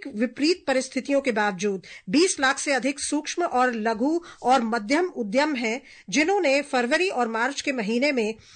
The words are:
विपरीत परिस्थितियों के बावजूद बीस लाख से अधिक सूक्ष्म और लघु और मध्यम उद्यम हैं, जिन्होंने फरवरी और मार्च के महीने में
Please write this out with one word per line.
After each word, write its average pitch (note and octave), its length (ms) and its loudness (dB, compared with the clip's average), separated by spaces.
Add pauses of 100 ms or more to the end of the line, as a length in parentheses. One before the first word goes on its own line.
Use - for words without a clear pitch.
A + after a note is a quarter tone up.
(160)
विपरीत C4 520 0
परिस्थितियों C4 540 0
के C4+ 100 0
बावजूद G3+ 500 -2 (280)
बीस D#4 300 2
लाख C4+ 200 2
से D4 140 0
अधिक C4+ 260 -2
सूक्ष्म D4 440 -4
और B3+ 280 2
लघु A#3 500 0 (220)
और B3 180 6
मध्यम A#3 440 0
उद्यम C4+ 500 0
हैं, A#3 260 -2 (280)
जिन्होंने D4 520 2
फरवरी C4+ 480 0
और A#3+ 180 0
मार्च A#3 340 -2
के D4 100 -2
महीने A#3+ 400 0
में A3 240 0 (200)